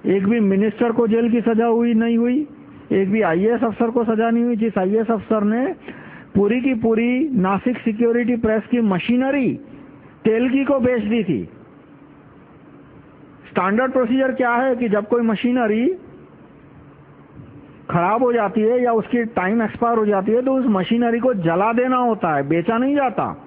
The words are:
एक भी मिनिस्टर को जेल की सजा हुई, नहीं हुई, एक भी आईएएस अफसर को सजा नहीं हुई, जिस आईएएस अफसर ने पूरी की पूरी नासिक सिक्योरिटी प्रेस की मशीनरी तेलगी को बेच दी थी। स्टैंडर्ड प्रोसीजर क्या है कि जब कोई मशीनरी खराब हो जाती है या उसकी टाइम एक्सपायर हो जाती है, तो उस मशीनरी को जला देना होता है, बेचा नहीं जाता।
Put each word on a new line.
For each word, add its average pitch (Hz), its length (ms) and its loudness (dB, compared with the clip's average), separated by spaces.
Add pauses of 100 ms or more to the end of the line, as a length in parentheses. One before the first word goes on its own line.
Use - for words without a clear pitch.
एक 190 220 2
भी 233 120 2
मिनिस्टर 208 520 2
को 233 160 2
जेल 226 240 2
की 233 100 2
सजा 233 240 2
हुई, 233 280 2
नहीं 226 240 2
हुई, 247 300 0 (440)
एक 190 200 2
भी 214 100 2
आईएएस 208 420 2
अफसर 233 260 0
को 240 140 0
सजा 226 260 0
नहीं 233 140 2
हुई, 240 120 0
जिस 208 220 -2
आईएएस 208 340 0
अफसर 214 320 -2
ने 247 320 -2 (600)
पूरी 208 260 2
की 262 120 0
पूरी 233 600 0
नासिक 196 440 0
सिक्योरिटी 233 580 0
प्रेस 220 360 0
की 240 100 2
मशीनरी 233 800 0 (680)
तेलगी 240 380 2
को 277 160 2
बेच 240 240 0
दी 214 200 0
थी। 110 260 -2 (2000)
स्टैंडर्ड 214 420 0
प्रोसीजर 262 400 0
क्या 240 240 0
है 262 200 0
कि 240 140 -4
जब 208 180 0
कोई 240 140 0
मशीनरी 233 720 0 (2000)
खराब 196 340 0
हो 240 100 2
जाती 214 280 0
है 247 220 2
या 233 100 0
उसकी 226 320 -2
टाइम 220 380 -2
एक्सपायर 233 340 -2
हो 214 80 0
जाती 208 260 0
है, 240 100 2
तो 262 120 0
उस 262 140 0
मशीनरी 233 520 0
को 254 140 0
जला 185 400 0
देना 254 240 0
होता 220 380 0
है, 139 120 -2
बेचा 170 300 0
नहीं 269 180 0
जाता। 196 520 -2